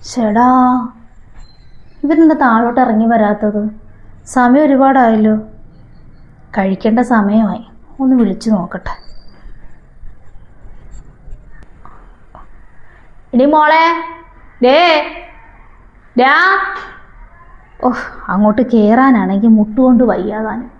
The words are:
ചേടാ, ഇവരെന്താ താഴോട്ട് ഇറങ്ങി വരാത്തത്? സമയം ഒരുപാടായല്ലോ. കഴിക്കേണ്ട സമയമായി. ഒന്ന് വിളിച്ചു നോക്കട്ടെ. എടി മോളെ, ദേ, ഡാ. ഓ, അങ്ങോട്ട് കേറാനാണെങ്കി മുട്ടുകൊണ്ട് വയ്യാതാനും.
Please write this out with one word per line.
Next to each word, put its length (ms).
ചേടാ, 340
ഇവരെന്താ 400
താഴോട്ട് 400
ഇറങ്ങി 300
വരാത്തത്? 500
സമയം 320
ഒരുപാടായല്ലോ. 680
കഴിക്കേണ്ട 440
സമയമായി. 520
ഒന്ന് 180
വിളിച്ചു 300
നോക്കട്ടെ. 440
എടി 200
മോളെ, 300
ദേ, 140
ഡാ. 180
ഓ, 60
അങ്ങോട്ട് 300
കേറാനാണെങ്കി 720
മുട്ടുകൊണ്ട് 540
വയ്യാതാനും. 680